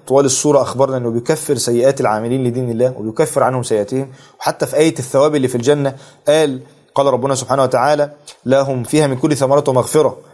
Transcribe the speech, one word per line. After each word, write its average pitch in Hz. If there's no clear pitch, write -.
طوال 139
السورة 143
أخبرنا 131
إنه 120
بيكفر 139
سيئات 120
العاملين 117
لدين 123
الله 123
وبيكفر 127
عنهم 127
سيئاتهم، 123
وحتى -
في 127
آية 156
الثواب 147
اللي 131
في 123
الجنة 135
قال، 147
قال 139
ربنا 135
سبحانه 127
وتعالى: 143
"لهم 135
فيها 147
من 131
كل 147
ثمرات 143
ومغفرة". 127